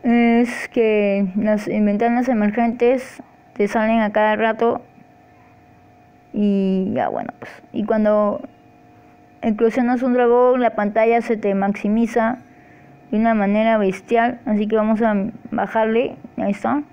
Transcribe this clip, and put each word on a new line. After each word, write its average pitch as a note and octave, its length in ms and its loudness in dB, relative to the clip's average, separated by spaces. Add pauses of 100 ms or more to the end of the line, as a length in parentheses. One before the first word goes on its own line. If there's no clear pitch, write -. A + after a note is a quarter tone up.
Es A#3 640 2
que G#3 640 0
las G#3 320 0
ventanas A#3 640 0
emergentes A#3 920 0 (320)
te G3+ 140 -2
salen A3+ 320 0
a G#3+ 120 0
cada G#3+ 240 2
rato. A3+ 460 0 (1500)
Y G3 600 0
ya, G#2+ 140 -2
bueno, A1 300 -8
pues, - 240 -20 (100)
y G#3 120 -4
cuando G#3+ 580 0 (1000)
eclosionas A#3 640 0
un B3+ 100 0
dragón, B3 480 4
la A#3 140 0
pantalla A3 480 2
se A#3 160 -2
te G3+ 160 -2
maximiza A3 840 0 (720)
de G#3+ 80 0
una A3+ 140 2
manera G#3+ 460 2
bestial. A#3 680 0
Así G#3+ 220 0
que A3 100 -2
vamos G#3+ 240 0
a A3 140 2 (360)
bajarle. A3 680 -2 (200)
Ahí G3 140 -2
está. B3 320 -4 (100)